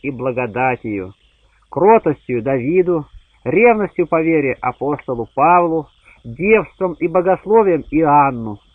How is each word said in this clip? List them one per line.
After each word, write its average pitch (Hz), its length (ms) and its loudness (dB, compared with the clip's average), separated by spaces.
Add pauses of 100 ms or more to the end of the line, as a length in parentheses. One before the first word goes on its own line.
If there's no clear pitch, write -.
и 135 100 -8
благодатью, 120 1000 -6 (560)
кротостью 156 720 0
Давиду, 147 640 -2 (400)
ревностью 208 600 2
по 160 160 0
вере 156 380 0
апостолу 127 760 -6
Павлу, 160 540 2 (380)
девством 180 680 -2
и 156 140 -4
богословием 180 840 0
Иоанну, 139 680 0 (180)